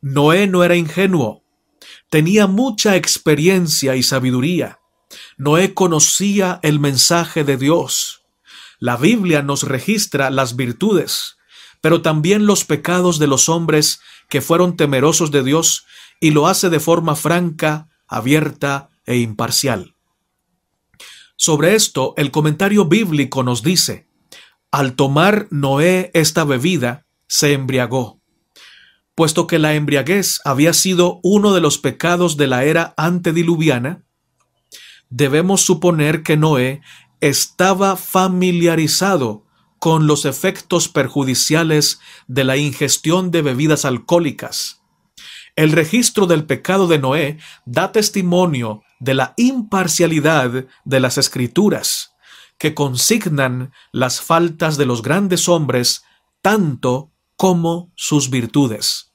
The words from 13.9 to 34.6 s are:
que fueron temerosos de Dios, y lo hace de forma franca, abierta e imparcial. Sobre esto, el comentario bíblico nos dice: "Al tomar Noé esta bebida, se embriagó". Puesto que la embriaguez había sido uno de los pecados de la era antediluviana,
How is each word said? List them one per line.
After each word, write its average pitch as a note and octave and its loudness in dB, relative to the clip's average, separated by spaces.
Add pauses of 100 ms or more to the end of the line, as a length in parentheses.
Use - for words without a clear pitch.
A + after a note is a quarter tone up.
que C#3 -2
fueron F3 0
temerosos D3+ 2
de C#3+ 2
Dios, D3+ 0 (340)
y D#3+ 4
lo D3+ 4
hace F#3 0
de D#3+ 0
forma D#3+ 0
franca, D#3+ -2 (180)
abierta C#3 -2 (160)
e B2 -2
imparcial. A#2 -4 (1400)
Sobre D#3 2
esto, F3 -2
el C#3+ -2
comentario E3+ 0
bíblico D3+ 0
nos B2 -2
dice: C3 -2 (640)
"Al C#3 -2
tomar D#3+ 2
Noé D3+ 0
esta D#3+ 0
bebida, C3+ -2 (220)
se C#3+ 0
embriagó". B2+ -4 (960)
Puesto E3 0
que E3+ 0
la D#3 2
embriaguez D3 0
había D3 2
sido F3+ 0
uno G3+ 4
de F3+ 4
los D3+ 0
pecados E3 0
de D3 2
la B2+ 0
era E3 0
antediluviana, E3 0 (1080)